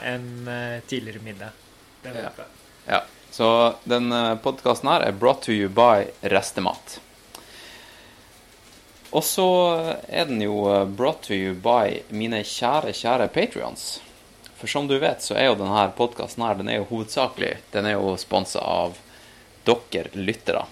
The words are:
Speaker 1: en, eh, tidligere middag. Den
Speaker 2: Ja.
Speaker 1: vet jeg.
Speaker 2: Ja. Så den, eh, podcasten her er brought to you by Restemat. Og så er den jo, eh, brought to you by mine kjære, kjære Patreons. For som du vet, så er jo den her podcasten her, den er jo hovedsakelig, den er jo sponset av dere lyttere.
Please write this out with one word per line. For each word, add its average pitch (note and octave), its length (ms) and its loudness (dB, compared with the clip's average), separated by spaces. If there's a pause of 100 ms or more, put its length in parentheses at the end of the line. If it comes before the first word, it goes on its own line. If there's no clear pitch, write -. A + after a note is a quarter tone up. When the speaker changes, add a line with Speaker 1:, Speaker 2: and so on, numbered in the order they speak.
Speaker 1:
en, B2 440 -8
eh, A#2+ 340 -8
tidligere A2 420 -8
middag. G#2+ 280 -14 (520)
Den B2 120 -12
Speaker 2:
Ja. A#2 80 -6
Speaker 1:
vet - 140 -12
jeg. - 80 -16 (420)
Speaker 2:
Ja. - 140 0 (300)
Så A#2 440 4 (120)
den, A#2+ 240 0
eh, A#2 240 0
podcasten C3 560 -2
her E3+ 160 4
er G#2+ 60 0
brought A#2+ 300 2
to - 100 -4
you G2+ 160 0
by G#2+ 380 6 (140)
Restemat. F#2+ 800 -2 (2250)
Og D3+ 100 4
så F#3 220 0 (640)
er - 160 0
den B2 160 -2
jo, G#2 140 0 (180)
eh, G2 120 6
brought A#2+ 380 -2
to G#2 120 -4
you F#2+ 180 -2
by A2 560 2
mine A2 340 -4
kjære, B2+ 500 0
kjære A#2 360 0
Patreons. - 720 -4 (580)
For A2+ 100 -12
som C#3+ 200 -2
du C3+ 100 2
vet, - 240 0
så - 160 -4
er B2+ 140 6
jo A2 40 2
den G2 140 -2
her G2+ 260 4
podcasten - 500 -2
her, G#2+ 100 0
den G2 160 -4
er A2+ 80 0
jo G2 100 -4
hovedsakelig, A#2 680 -2 (140)
den G2+ 140 0
er G#2 120 0
jo G2 200 0
sponset - 460 -2
av F2 340 -2 (680)
dere - 500 0
lyttere. F#2+ 560 -2